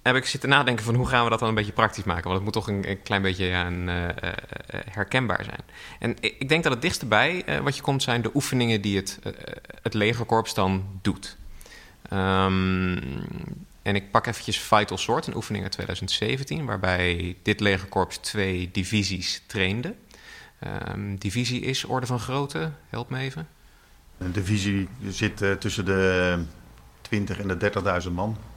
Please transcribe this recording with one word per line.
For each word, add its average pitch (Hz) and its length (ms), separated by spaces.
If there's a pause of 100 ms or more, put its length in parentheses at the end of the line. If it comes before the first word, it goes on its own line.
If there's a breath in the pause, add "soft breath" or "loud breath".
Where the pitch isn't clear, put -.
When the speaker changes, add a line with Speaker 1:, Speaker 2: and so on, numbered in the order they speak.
Speaker 1:
heb 127 140
ik 131 100
zitten - 240
nadenken 127 360
van 117 100
hoe 123 120
gaan 127 160
we 117 60
dat 113 100
dan 113 100
een 110 60
beetje 104 160
praktisch 107 320
maken? 85 200
Want 90 120
het 95 80
moet 104 100
toch 107 140
een, 98 220
een 98 120
klein 98 200
beetje, 95 240
ja, 90 200
een, 90 240
eh, 87 200
eh, 85 40 (540)
eh, - 120 (100)
herkenbaar 107 540
zijn. - 180 (380 loud breath)
En 117 200
ik, - 200
ik 135 100
denk 160 140
dat 147 80
het 120 100
dichtste 165 240
bij, 131 400
eh, 147 140
wat 135 160
je - 60
komt 135 220
zijn 120 180
de 110 120
oefeningen 120 480
die 101 160
het, - 260
eh, - 80 (500)
het 110 120
legerkorps 113 600
dan 95 480
doet. - 360 (720 loud breath)
Ehm, 95 880 (840)
en 101 140
ik 98 160
pak - 160
eventjes - 320
Vital 104 380
Sword, 135 300
een - 80
oefening 104 280
uit 98 100
tweeduizend 98 380
zeventien, 139 540
waarbij 90 760
dit 104 180
legerkorps 95 580
twee 92 540
divisies 95 760
trainde. 110 480 (640 loud breath)
Ehm, - 560
divisie 117 460
is - 240
orde 123 200
van 120 140
grootte, 139 520 (180)
help 113 200
me 131 100
even. 135 280 (680 soft breath)
Speaker 2:
Een 90 140
divisie 98 560 (200)
zit, 101 340
eh, 98 100
tussen 95 340
de 92 520 (640)
twintig 101 380
en 101 80
de 92 100
dertigduizend 90 580
man 107 220 (200)